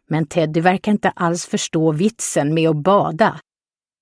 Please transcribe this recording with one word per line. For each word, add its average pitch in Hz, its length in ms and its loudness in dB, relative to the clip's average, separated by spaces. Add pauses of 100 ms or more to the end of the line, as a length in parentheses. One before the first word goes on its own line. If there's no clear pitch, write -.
Men 156 200 0
Teddy 160 340 0
verkar 185 300 2
inte 202 180 0
alls 170 360 -2
förstå 160 460 -2
vitsen 156 640 -2
med 160 160 2
att 151 140 -2
bada. 180 560 0 (640)